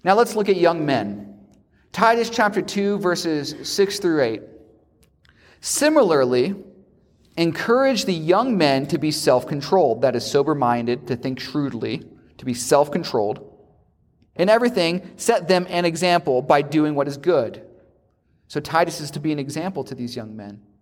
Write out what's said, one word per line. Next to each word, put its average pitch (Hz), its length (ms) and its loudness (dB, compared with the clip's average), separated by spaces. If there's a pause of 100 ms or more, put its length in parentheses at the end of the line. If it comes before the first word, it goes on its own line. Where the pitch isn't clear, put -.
Now 190 120 4
let's 233 200 2
look 208 140 0
at 185 80 4
young 165 280 2
men. 107 540 -4 (540)
Titus 233 360 4
chapter 208 320 0
two, 202 380 -2
verses 170 640 -2
six 196 360 0
through 156 240 2
eight. 113 180 -2 (1200)
"Similarly, 165 920 2 (840)
encourage 233 680 2
the 190 100 -2
young 185 440 2
men 143 300 2
to 170 100 -2
be 151 120 -2
self-controlled," 143 920 2
that 123 160 0
is, 117 80 -4
sober-minded, 131 840 0
to 127 80 -2
think 127 240 -8
shrewdly, 120 640 -6 (340)
to - 60 -20
be 127 100 -4
self-controlled. 139 840 0 (960)
"In 180 140 0
everything, 196 680 0
set 190 320 0
them 180 220 2
an 175 160 -2
example 165 560 0
by 147 200 2
doing 151 320 0
what 139 140 -2
is 139 80 -8
good." 139 500 -2 (840)
So 147 100 -6
Titus 160 400 -2
is 147 120 -10
to 147 100 -10
be 156 100 -2
an 147 80 -4
example 147 460 -8
to 131 100 -14
these 120 220 -10
young 107 180 -14
men. 101 260 -16 (200)